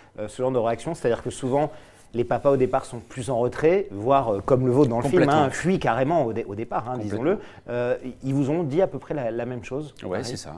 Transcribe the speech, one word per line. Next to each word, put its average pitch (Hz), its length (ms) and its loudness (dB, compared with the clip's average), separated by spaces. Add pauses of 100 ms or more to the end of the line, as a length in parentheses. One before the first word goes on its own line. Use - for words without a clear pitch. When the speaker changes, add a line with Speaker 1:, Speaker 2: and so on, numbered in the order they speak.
(200)
Speaker 1:
euh, 107 80 -8
ce - 140 -8
genre 127 100 2
de 127 60 0
réaction ? 117 360 0
C'est-à-dire 117 300 0
que 123 60 -6
souvent, 139 420 0 (420)
les 117 120 0
papas 139 260 2
au 139 60 4
départ 127 260 2
sont 120 160 -12
plus 123 300 -10
en 127 100 0
retrait, 156 520 2
voire, 117 440 2
euh, 98 60 -4
comme 127 240 4
le 123 80 4
vôtre 139 160 6
dans 113 100 0
le 123 80 -2
film, 180 140 4
Speaker 2:
Complètement. 143 220 6
Speaker 1:
hein, 135 60 2
fuient 165 300 0
carrément 135 460 2
au 113 80 -2
dé-, 113 100 -4
au 98 120 -8
départ, 117 340 -4
hein, 127 80 -6
Speaker 2:
Complètement. 107 140 -6
Speaker 1:
disons-le. 147 280 0 (300)
Euh, 123 280 -2 (260)
ils 135 100 -2
vous 139 160 2
ont 170 140 0
dit 151 180 0
à 185 60 4
peu 147 120 -10
près - 140 -10
la, 127 180 -4
la 117 140 -6
même 123 180 -8
chose, 139 400 -8
Speaker 2:
Ouais, 98 60 -8
Speaker 1:
Marie ? 104 160 -4
Speaker 2:
c'est 123 120 -8
ça. 80 200 -14